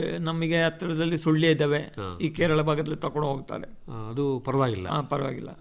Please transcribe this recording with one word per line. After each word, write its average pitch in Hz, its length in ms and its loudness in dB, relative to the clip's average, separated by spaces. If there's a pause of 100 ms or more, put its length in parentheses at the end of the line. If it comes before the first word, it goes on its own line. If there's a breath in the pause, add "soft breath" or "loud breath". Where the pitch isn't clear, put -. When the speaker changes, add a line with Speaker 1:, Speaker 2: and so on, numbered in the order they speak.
(180)
Speaker 1:
ನಮಗೆ 165 460 0
ಹತ್ತಿರದಲ್ಲಿ 165 540 0
ಸುಳ್ಳಿ 156 340 6
ಇದ್ದಾವೆ, 147 280 4
Speaker 2:
ಹಾ. 95 420 -8
Speaker 1:
ಈ 135 80 0
ಕೇರಳ 156 320 2
ಭಾಗದಲ್ಲಿ 151 340 0
ತಗೊಂಡು 151 320 -2
ಹೋಗ್ತಾರೆ. - 360 -6
Speaker 2:
ಹಾ, - 460 -12
ಅದು 135 300 0
ಪರವಾಗಿಲ್ಲ. 120 500 0
Speaker 1:
ಹಾ, 147 120 0
ಪರವಾಗಿಲ್ಲ. 135 480 -4 (120)